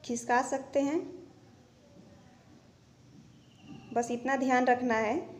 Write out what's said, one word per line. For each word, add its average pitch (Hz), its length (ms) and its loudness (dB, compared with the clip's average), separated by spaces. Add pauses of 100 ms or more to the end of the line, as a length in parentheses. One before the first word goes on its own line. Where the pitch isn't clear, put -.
खिसका 240 380 0
सकते 269 380 -2
हैं। 294 200 2 (3000)
बस 240 160 0
इतना 254 260 -2
ध्यान 254 280 4
रखना 247 300 4
है 220 220 2 (240)